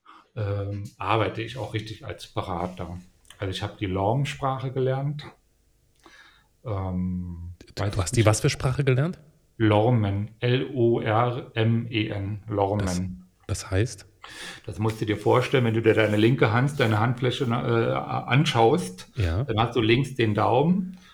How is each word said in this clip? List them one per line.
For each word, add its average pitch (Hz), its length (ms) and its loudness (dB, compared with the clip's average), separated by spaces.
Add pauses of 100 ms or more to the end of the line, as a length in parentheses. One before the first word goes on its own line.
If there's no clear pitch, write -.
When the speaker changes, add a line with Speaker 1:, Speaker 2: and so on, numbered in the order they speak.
(360)
Speaker 1:
ähm, 101 480 -6 (140)
arbeite 104 440 -2
ich 113 160 -10
auch 104 160 -8
richtig 110 320 -8
als - 220 -12
Berater. 90 720 -6 (400)
Also 98 120 -6
ich 95 120 -8
hab - 160 -8
die 107 80 -6
Lormensprache 127 840 -2
gelernt. 135 520 -4 (1400)
Ähm, 90 880 -4 (220)
Speaker 2:
Du 98 80 -2
Speaker 1:
weiß 101 140 -2
Speaker 2:
hast - 180 -2
die 117 60 4
Speaker 1:
nicht. 101 40 6
Speaker 2:
was 107 160 4
für 147 80 2
Sprache 139 340 -2
gelernt? 135 360 0 (380)
Speaker 1:
Lormen, 104 840 4
L 127 340 0
O 117 280 2
R 120 520 0
M 113 360 2
E 110 200 -2
N, 101 380 -6
Lormen. 101 380 0
Speaker 2:
Das, 90 160 -2 (460)
das - 240 -6
heißt? 104 340 -2 (600)
Speaker 1:
Das 110 140 -10
musst 110 220 -2
du 110 40 -4
dir 104 120 0
vorstellen, 123 480 4
wenn 113 80 2
du 113 80 0
dir 110 120 6
deine 104 240 4
linke 120 360 4
Hand, 139 260 2
deine 107 200 2
Handfläche, 123 460 0
äh, 120 480 0
anschaust, 127 1200 2
Speaker 2:
Ja. 90 280 0
Speaker 1:
dann 107 160 -2
hast 123 160 0
du 123 60 2
links 120 340 2
den 107 200 2
Daumen. 143 600 2 (160)